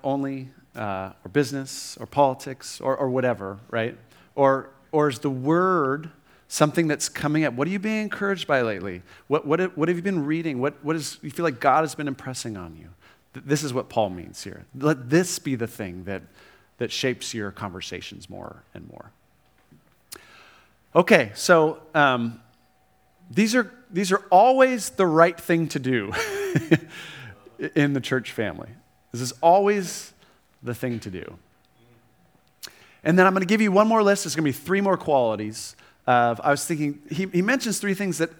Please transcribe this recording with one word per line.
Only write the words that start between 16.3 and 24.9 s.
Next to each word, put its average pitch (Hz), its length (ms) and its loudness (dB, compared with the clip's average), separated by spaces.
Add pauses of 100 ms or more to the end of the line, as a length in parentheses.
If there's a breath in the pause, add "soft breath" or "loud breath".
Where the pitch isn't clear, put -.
that 117 160 -6
shapes - 400 -4
your 104 180 -8
conversations 90 800 -12
more 95 340 -16 (120)
and 80 160 -18
more. - 200 -20 (1800 loud breath)
Okay, 160 400 6
so, 160 460 4 (140)
um, 123 460 2 (880)
these 214 240 2
are, 233 180 0 (180)
these 185 220 -2
are 196 180 2
always 254 600 6